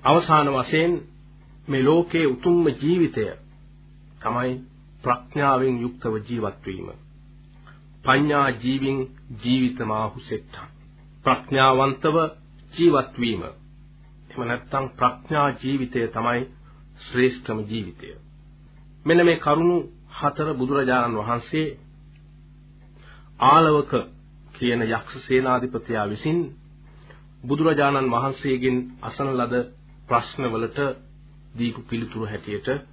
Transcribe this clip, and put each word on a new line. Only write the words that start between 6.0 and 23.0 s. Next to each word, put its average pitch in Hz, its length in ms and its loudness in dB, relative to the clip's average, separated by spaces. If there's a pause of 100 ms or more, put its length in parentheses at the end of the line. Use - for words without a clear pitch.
ජීවත් 104 420 -6
වීම. 92 260 -10 (1120)
පඤ්ඤා 139 520 2
ජීවින් 131 480 -2 (360)
ජීවිතමාහු 117 840 -2
සෙට්ඨං. - 480 -12 (520)
ප්‍රඥාවන්තව 135 960 2 (560)
ජීවත් 151 420 2
වීම. 113 280 -2 (880)
එහෙම 123 160 -8
නැත්නම් 135 420 -4
ප්‍රඥා 143 600 0
ජීවිතය 127 560 -2
තමයි 120 340 -2 (560)
ශ්‍රේෂ්ඨම 123 640 -2
ජීවිතය. 104 460 -10 (920)
මෙන්න 165 200 4
මේ 170 180 4
කරුණු 165 380 2 (340)
හතර 151 420 -2
බුදුරජාණන් 127 640 0
වහන්සේ 120 600 -4 (1700)